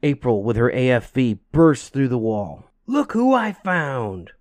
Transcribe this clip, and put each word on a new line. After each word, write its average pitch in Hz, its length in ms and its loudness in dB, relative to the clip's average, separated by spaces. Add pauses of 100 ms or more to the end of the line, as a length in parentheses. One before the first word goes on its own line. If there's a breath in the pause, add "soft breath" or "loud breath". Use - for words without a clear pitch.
April, 127 400 0
with 113 120 0
her 117 160 2
A 127 200 0
F 120 200 0
V, 123 280 0 (120)
bursts 156 380 4
through 135 200 0
the 123 80 -2
wall. 104 480 -4 (200)
"Look 285 280 -2
who 254 200 2
I 220 180 0
found!" 131 880 -4